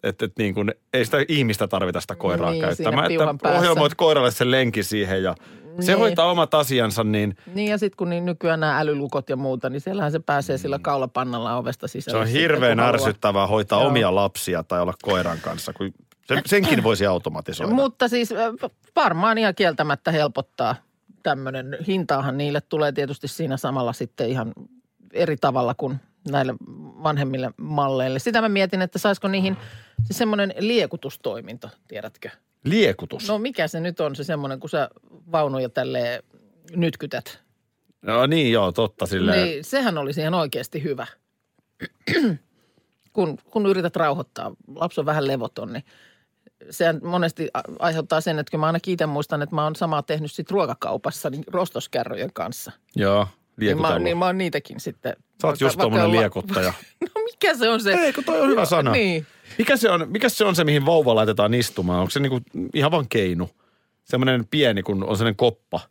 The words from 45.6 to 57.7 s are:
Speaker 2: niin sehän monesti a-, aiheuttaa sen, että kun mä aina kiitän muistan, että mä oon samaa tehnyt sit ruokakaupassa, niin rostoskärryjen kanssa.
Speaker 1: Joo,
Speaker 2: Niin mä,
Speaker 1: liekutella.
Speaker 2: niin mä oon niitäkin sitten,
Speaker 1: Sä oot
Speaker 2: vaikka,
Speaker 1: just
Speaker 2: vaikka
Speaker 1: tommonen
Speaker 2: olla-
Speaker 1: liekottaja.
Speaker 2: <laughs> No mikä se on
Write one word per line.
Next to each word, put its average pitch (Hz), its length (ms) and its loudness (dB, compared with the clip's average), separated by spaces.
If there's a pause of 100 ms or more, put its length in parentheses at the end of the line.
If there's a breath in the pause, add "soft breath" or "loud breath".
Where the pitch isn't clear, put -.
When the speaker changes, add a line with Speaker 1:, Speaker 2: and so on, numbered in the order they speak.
Speaker 2:
niin - 100 -10 (840 soft breath)
sehän 160 340 2
monesti 170 500 -2
a-, 131 80 -4 (180)
aiheuttaa 160 420 0
sen, 156 180 -2
että 147 120 -6
kun 156 80 -4
mä 156 60 0
aina 165 140 0
kiitän 170 300 -2
muistan, 147 320 -4
että 147 140 -6
mä 151 80 0
oon 156 120 -2
samaa 156 280 -2
tehnyt 151 280 -4
sit - 200 -8
ruokakaupassa, - 760 -2
niin 143 180 -8
rostoskärryjen 127 880 -4
kanssa. - 380 -8 (240)
Speaker 1:
Joo, 101 260 4
Speaker 2:
Niin 101 560 -2
mä, 156 40 0
Speaker 1:
liekutella. 160 180 2
Speaker 2:
niin 170 180 0
mä 180 80 2
oon 185 120 0
niitäkin 170 420 -4
sitten, - 320 -8
Speaker 1:
Sä - 100 -14
oot - 220 -10
Speaker 2:
vaikka, 147 220 2
Speaker 1:
just - 120 2
Speaker 2:
vaikka 190 60 2
Speaker 1:
tommonen 110 220 4
Speaker 2:
olla- 110 140 4
Speaker 1:
liekottaja. 95 580 0
Speaker 2:
<laughs> - 240 -14 (140)
No 440 100 -2
mikä 403 300 0
se 233 140 2
on 226 120 2